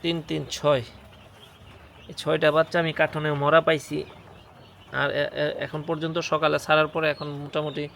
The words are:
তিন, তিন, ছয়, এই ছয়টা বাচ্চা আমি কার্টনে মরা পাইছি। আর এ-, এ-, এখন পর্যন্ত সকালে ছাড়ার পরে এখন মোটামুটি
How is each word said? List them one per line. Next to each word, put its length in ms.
তিন, 260
তিন, 240
ছয়, 320
এই 100
ছয়টা 340
বাচ্চা 280
আমি 140
কার্টনে 380
মরা 300
পাইছি। 420
আর 200
এ-, 40
এ-, 440
এখন 220
পর্যন্ত 360
সকালে 420
ছাড়ার 280
পরে 220
এখন 180
মোটামুটি 680